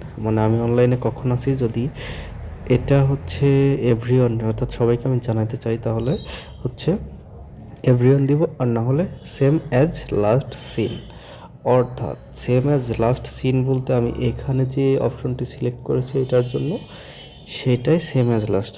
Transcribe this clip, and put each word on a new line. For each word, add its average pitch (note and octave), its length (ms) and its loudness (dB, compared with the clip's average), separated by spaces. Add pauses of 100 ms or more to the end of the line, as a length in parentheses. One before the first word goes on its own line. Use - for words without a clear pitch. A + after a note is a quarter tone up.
(180)
মানে A2 220 2
আমি A2+ 200 4
অনলাইনে B2 400 4
কখন B2 320 -2
আছি, B2+ 220 0
যদি A#2+ 340 -2 (800)
এটা C#3 360 4
হচ্ছে C#3 720 2 (180)
everyone, A#2 500 2
অর্থাৎ A#2 280 -2
সবাইকে A#2+ 360 2
আমি C3 140 2
জানাতে A2 340 -2
চাই, A2+ 220 -2
তাহলে A2+ 400 -2 (440)
হচ্ছে - 340 -2 (880)
everyone C3 440 6
দিব, D3 200 2 (120)
আর B2+ 80 0
না A2+ 160 2
হলে C3+ 240 2 (320)
same C#3 200 4 (160)
as D#3 380 2
last G#2+ 380 2 (260)
seen। A2 160 0 (720)
অর্থাৎ A#2+ 520 0 (320)
same B2+ 180 4
as B2+ 320 2
last - 440 0
seen C3 220 2
বলতে C3 300 0
আমি A#2+ 240 0
এখানে C3 480 -2
যে C3+ 320 2
অপশনটি B2+ 460 -4
সিলেক্ট B2 380 -6
করেছি C3 380 -2
এটার B2+ 280 0
জন্য, C#3 300 -4 (680)
সেটাই B2+ 500 0
same A#2+ 440 2
as G#2+ 100 -2
last G2 280 -2